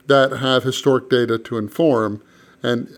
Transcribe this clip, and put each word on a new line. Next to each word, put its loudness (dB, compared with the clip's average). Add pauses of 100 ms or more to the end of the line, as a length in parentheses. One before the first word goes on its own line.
that 4
have 0
historic 0
data 0
to -10
inform, -2 (400)
and -2 (100)